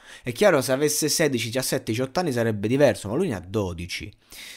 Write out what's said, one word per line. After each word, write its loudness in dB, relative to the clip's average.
È -6
chiaro, 6
se 0
avesse 0
sedici, 0
diciassette, -2
diciotto -2
anni -2
sarebbe 0
diverso, 4
ma -4
lui 0
ne -2
ha -6
dodici. -6